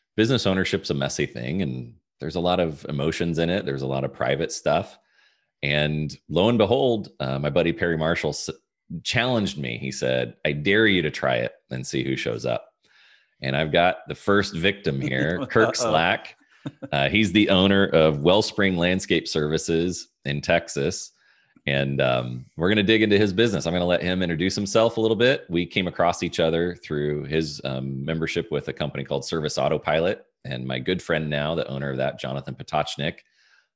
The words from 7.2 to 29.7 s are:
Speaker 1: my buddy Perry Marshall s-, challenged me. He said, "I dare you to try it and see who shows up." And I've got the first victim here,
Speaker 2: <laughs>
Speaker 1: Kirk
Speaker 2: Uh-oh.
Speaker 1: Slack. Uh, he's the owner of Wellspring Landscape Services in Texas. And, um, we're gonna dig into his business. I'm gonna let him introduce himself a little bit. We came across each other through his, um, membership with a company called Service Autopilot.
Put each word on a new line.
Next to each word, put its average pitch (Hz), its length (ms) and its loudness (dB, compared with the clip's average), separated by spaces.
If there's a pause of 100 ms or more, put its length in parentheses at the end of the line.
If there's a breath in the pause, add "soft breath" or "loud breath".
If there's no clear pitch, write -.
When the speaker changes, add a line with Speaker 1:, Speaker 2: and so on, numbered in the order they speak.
Speaker 1:
my 76 100 0
buddy 82 240 2
Perry 85 240 0
Marshall 80 340 0
s-, - 180 -8 (540)
challenged 117 540 0
me. 60 220 -6
He 67 120 -8
said, 64 440 -2 (100)
"I 78 60 0
dare 98 340 2
you 95 180 4
to 76 80 0
try 64 260 0
it 60 160 -4 (180)
and 64 140 -8
see 65 180 -4
who 65 120 -2
shows 58 300 -6
up." 58 260 -4 (680 soft breath)
And 67 140 -4
I've 78 160 0
got 87 360 2
the - 80 -8
first 101 400 0
victim 80 460 -2
here, 69 440 -2
Speaker 2:
<laughs> 120 40 -12
Speaker 1:
Kirk 113 200 4
Speaker 2:
Uh-oh. 117 200 -2
Speaker 1:
Slack. 98 460 0 (560 soft breath)
Uh, 69 160 2
he's 104 240 2
the 98 180 6
owner 98 360 6
of 78 340 4
Wellspring 95 560 2
Landscape 90 520 0
Services 82 840 -2 (160)
in 71 160 -4
Texas. 85 720 -2 (540 soft breath)
And, 69 360 0
um, 62 440 -2 (120)
we're 80 100 0
gonna 104 160 2
dig 110 200 4
into 104 140 4
his 104 140 4
business. 95 340 0
I'm 82 80 -2
gonna 87 120 0
let 87 160 2
him 92 200 -2
introduce 87 340 0
himself 110 420 2
a 113 40 0
little 110 140 2
bit. 123 340 2
We 87 160 0
came 90 220 -2
across 87 360 0
each 87 180 -2
other 85 340 2
through 73 480 -4
his, 73 400 -2
um, 67 400 -4
membership 80 480 -2
with 73 160 -4
a 76 60 -6
company 69 320 -6
called 69 200 -4
Service 78 320 -4
Autopilot. 78 680 0 (180)